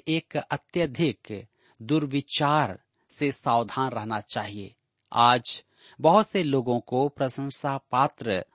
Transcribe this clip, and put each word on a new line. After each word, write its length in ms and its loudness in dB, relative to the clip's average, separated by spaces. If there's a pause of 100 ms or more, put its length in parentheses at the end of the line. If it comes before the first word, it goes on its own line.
एक 300 -2
अत्यधिक 1080 -4 (340)
दुर्विचार 960 0 (300)
से 220 -2
सावधान 600 0
रहना 280 -6
चाहिए। 560 -8 (380)
आज 500 4 (380)
बहुत 260 6
से 160 -2
लोगों 360 0
को 300 -2
प्रशंसा 680 -4
पात्र 760 0